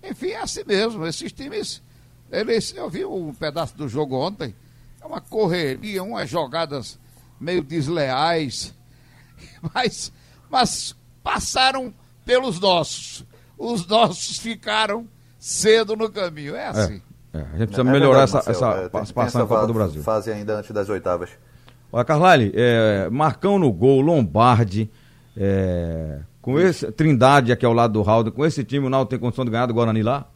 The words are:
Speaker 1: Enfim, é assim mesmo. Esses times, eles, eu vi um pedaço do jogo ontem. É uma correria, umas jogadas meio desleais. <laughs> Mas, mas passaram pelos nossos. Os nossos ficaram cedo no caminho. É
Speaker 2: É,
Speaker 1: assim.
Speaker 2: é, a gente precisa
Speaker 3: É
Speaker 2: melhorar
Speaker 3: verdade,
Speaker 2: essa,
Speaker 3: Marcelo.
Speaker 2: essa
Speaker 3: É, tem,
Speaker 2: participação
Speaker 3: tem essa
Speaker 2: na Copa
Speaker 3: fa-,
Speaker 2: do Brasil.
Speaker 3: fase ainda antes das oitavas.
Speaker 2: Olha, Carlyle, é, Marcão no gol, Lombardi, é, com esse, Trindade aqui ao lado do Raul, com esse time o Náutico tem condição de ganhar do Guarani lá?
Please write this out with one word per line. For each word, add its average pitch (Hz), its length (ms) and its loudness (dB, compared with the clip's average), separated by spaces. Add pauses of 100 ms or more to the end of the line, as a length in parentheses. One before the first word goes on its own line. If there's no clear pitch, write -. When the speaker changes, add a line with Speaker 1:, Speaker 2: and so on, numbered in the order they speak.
Speaker 1:
Enfim, 370 260 -8
é 453 100 -10
assim - 260 -8
mesmo. 208 400 -2
Esses 185 260 -8
times, 392 500 -10 (480)
eles, 220 460 -2
eu - 140 -10
vi 247 140 -8
um 175 300 -8
pedaço 156 420 -8
do 147 120 -8
jogo 131 280 -4
ontem. 151 380 -6 (460)
É - 60 -20
uma - 140 -10
correria, 180 840 -2
umas 202 260 -8
jogadas 147 720 -6 (420)
meio 170 220 -2
desleais. 147 1080 -2 (500)
<laughs> - 520 -14
Mas, - 380 -4 (380)
mas - 460 -2 (260)
passaram 262 720 -2 (320)
pelos 247 360 2
nossos. - 640 0 (340)
Os 220 280 -4
nossos 208 520 0
ficaram 214 680 -4 (320)
cedo 220 580 2
no 220 140 -4
caminho. 165 460 -8
É 277 80 -10
Speaker 2:
É, - 40 -8
Speaker 1:
assim. 104 340 -2 (300)
Speaker 2:
é, 80 60 -8
a 76 40 -8 (160)
gente 113 100 0
precisa 131 120 -4
Speaker 3:
É 123 40 4
Speaker 2:
melhorar 135 420 8
Speaker 3:
verdade, 139 120 2
Speaker 2:
essa, - 120 -2
Speaker 3:
Marcelo. 101 60 0 (160)
Speaker 2:
essa 92 60 -2
Speaker 3:
É, - 40 -4
tem, 92 80 -8
Speaker 2:
participação - 240 -6 (100)
Speaker 3:
tem 123 40 -2
essa 120 100 -2
Speaker 2:
na 117 80 2
Copa 113 140 2
Speaker 3:
fa-, 110 60 2
Speaker 2:
do 113 80 -2
Brasil. 82 280 0
Speaker 3:
fase 110 300 -2
ainda 104 240 -6
antes 104 160 -10
das 104 160 -4
oitavas. 90 420 -2 (640)
Speaker 2:
Olha, 123 120 0
Carlyle, 151 520 4
é, 107 540 2
Marcão 156 480 0
no 151 140 4
gol, 131 280 4
Lombardi, 113 920 2 (460)
é, 87 840 -2 (200)
com 131 180 0
esse, 175 340 2
Trindade 135 600 4
aqui 117 120 0
ao 117 80 4
lado 117 220 4
do 107 80 2
Raul, 110 300 2
com 135 120 -2
esse 143 200 -2
time 135 220 -2
o 127 40 -2
Náutico 131 200 0
tem 127 80 -4
condição 120 260 -4
de 120 60 -4
ganhar 117 160 0
do 117 80 -4
Guarani 110 280 2
lá? 131 340 -2